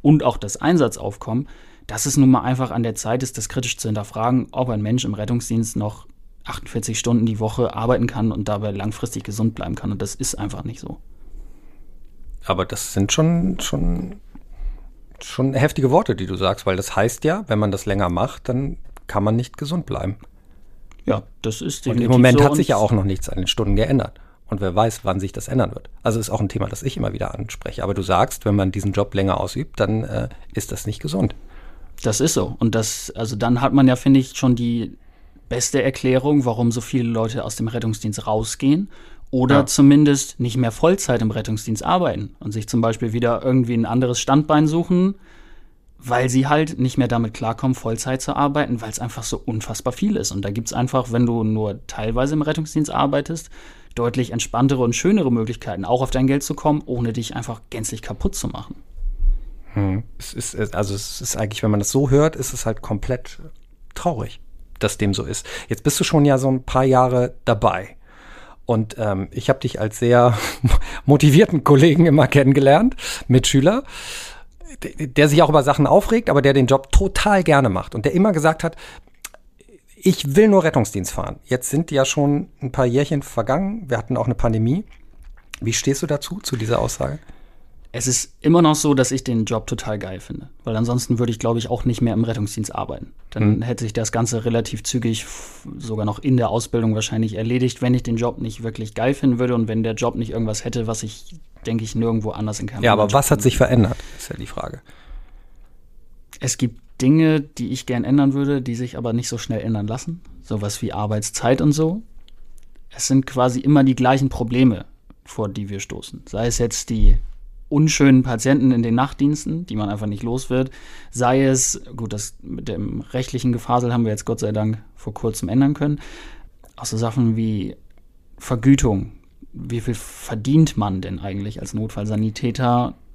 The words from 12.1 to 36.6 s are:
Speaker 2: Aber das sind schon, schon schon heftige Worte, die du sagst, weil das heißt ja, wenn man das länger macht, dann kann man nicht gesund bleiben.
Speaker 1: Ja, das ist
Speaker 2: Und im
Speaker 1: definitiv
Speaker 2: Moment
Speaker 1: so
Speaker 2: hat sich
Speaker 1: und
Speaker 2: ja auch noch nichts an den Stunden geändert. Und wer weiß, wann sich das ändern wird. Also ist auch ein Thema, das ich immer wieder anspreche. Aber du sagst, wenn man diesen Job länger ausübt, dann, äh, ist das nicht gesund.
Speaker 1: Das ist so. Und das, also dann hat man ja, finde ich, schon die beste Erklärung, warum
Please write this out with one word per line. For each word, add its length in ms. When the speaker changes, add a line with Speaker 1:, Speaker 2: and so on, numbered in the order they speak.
Speaker 2:
Aber 220
das 260
sind 180
schon, 480
schon 600
schon 320
heftige 360
Worte, 240
die 120
du 100
sagst, 300
weil 100
das 180
heißt 300
ja, 220
wenn 120
man 120
das 160
länger 220
macht, 400
dann 280
kann 180
man 120
nicht 200
gesund 300
bleiben. 300
Speaker 1:
Ja, 160
das 200
ist 240
Speaker 2:
Und 80
im 60
Speaker 1:
definitiv 100
Speaker 2:
Moment 280
Speaker 1:
so 60
Speaker 2:
hat 120
sich 100
Speaker 1:
und 40
Speaker 2:
ja 60
auch 160
noch 120
nichts 240
an 100
den 80
Stunden 300
geändert. 440
Und 120
wer 140
weiß, 300
wann 140
sich 140
das 160
ändern 260
wird. 140
Also 180
ist 100
auch 100
ein 80
Thema, 200
das 140
ich 140
immer 160
wieder 220
anspreche. 480
Aber 120
du 80
sagst, 420
wenn 100
man 180
diesen 200
Job 220
länger 260
ausübt, 400
dann, 240
äh, 240
ist 160
das 160
nicht 140
gesund. 340
Speaker 1:
Das 180
ist 140
so. 240
Und 160
das, 420
also 200
dann 240
hat 120
man 160
ja, 80
finde 240
ich, 160
schon 180
die 420
beste 340
Erklärung, 600
warum 280